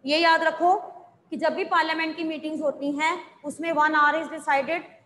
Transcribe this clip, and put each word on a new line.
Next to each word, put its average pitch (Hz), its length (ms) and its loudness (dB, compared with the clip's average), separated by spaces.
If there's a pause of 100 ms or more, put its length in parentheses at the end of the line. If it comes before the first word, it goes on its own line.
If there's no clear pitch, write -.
ये 285 160 0
याद 330 240 4
रखो 320 320 4 (540)
कि 302 80 -8
जब 311 180 0
भी 381 100 -2
parliament 320 520 0
की 339 60 -6
meetings 311 380 -6
होती 285 360 -2
हैं 320 160 0 (320)
उसमें 320 280 -6
one 302 220 2
hour 294 260 4
is 294 100 -8
decided 302 580 -2 (160)